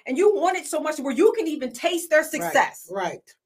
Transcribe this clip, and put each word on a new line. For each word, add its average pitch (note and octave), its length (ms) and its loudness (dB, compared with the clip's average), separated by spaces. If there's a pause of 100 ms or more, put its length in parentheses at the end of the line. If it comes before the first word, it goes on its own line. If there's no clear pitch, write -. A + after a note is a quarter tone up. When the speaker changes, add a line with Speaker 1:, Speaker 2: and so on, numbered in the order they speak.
Speaker 1:
and B3+ 120 -4
you G#4 160 4
want F#4 240 0
it E4 80 -8
so E4 140 -6
much D4+ 180 -4
where C4+ 160 -4
you E4+ 200 6
can F#4+ 120 -4
even C4 280 -6
taste E4+ 360 -4
their D#4 120 6
Speaker 2:
Right. D#4 100 -10
Speaker 1:
success. F#3+ 580 -2
Speaker 2:
Right, F3 460 -8 (100)